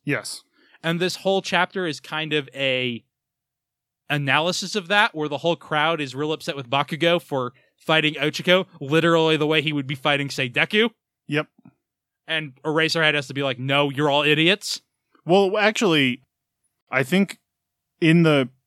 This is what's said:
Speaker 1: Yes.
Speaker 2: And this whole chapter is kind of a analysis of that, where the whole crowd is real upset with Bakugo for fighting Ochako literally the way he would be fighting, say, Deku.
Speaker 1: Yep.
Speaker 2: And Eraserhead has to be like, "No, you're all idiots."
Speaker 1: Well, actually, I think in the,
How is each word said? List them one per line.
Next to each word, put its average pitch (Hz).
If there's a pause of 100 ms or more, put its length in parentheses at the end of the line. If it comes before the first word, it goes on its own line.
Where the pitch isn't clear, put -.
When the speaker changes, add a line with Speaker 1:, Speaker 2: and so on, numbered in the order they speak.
Speaker 1:
Yes. 120 (400)
Speaker 2:
And 165
this 175
whole 196
chapter 180
is 135
kind 156
of 143
a 127 (1040)
analysis 147
of 180
that, 208
where 151
the 147
whole 170
crowd 156
is 131
real 151
upset 156
with 127
Bakugo 160
for 127 (220)
fighting 156
Ochako 160 (120)
literally 160
the 147
way 156
he 151
would 139
be 131
fighting, 143
say, 131
Deku. 208 (360)
Speaker 1:
Yep. 151 (800)
Speaker 2:
And 156 (100)
Eraserhead 156
has 139
to 143
be 139
like, 135
"No, 139
you're 143
all 143
idiots." 156 (420)
Speaker 1:
Well, 196
actually, 165 (680)
I 131
think 180 (600)
in 170
the, 143 (180)